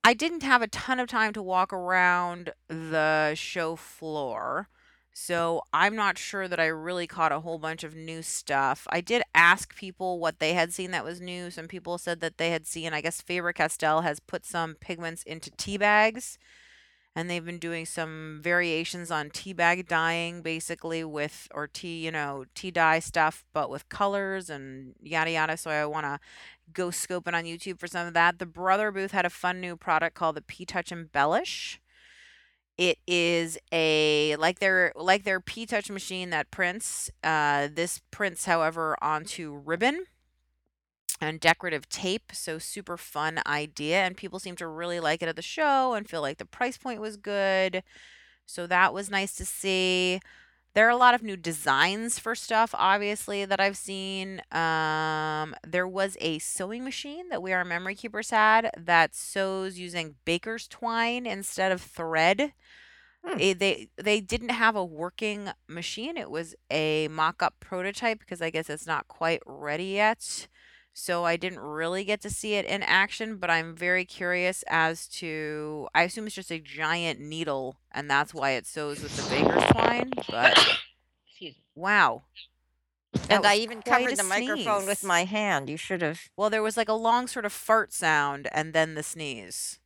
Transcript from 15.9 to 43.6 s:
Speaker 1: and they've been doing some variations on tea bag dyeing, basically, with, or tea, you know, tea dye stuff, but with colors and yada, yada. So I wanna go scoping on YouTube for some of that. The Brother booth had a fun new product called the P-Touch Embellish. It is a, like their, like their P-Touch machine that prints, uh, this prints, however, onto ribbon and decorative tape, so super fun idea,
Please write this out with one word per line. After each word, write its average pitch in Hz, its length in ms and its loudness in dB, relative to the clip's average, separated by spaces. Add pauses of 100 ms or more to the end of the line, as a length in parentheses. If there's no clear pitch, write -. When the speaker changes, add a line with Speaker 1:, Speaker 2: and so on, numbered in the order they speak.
Speaker 1:
and 170 140 -4
they've 175 140 -4
been 170 160 -10
doing 165 260 -6
some 156 560 -8
variations 170 680 0
on 151 180 -4
tea - 220 -12
bag 175 380 2
dyeing, 170 520 0
basically, 165 600 -6
with, 151 500 -8
or 147 140 -6
tea, 165 380 -10
you 160 60 -4
know, 143 340 -6 (100)
tea 185 160 -8
dye 165 280 6
stuff, 160 520 0
but 143 180 -2
with 139 200 -10
colors 196 600 -2
and 135 520 -12
yada, 160 300 0
yada. 160 260 2
So - 120 -8
I 151 160 2
wanna 151 360 -4 (500)
go 180 180 -2
scoping 175 440 -4
on 170 100 0
YouTube 170 360 -8
for 175 80 -10
some 175 200 -4
of 175 60 -10
that. 170 260 6
The 185 60 -6
Brother 190 460 2
booth 190 200 -4
had 185 140 2
a 175 40 2
fun 180 300 -4
new 180 160 -8
product 160 400 0
called 160 220 0
the 147 40 -10
P-Touch - 520 -8
Embellish. 165 880 0 (960)
It 175 280 2
is 170 520 0 (160)
a, 151 640 4
like 170 220 2
their, 185 360 4
like 190 300 2
their 190 160 0
P-Touch 220 480 -6
machine 185 400 -8
that 156 200 -2
prints, - 600 -4 (120)
uh, 147 500 4
this 165 260 -4 (120)
prints, 185 340 -4
however, 165 560 0
onto 151 640 -4
ribbon 254 400 0 (1120)
and 156 220 -4
decorative 165 480 4
tape, 196 420 -4
so - 260 -8
super 185 380 -10
fun 160 500 -4
idea, 151 600 0